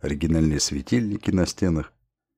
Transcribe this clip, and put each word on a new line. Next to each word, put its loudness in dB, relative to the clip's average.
оригинальные 2
светильники -2
на 2
стенах. -2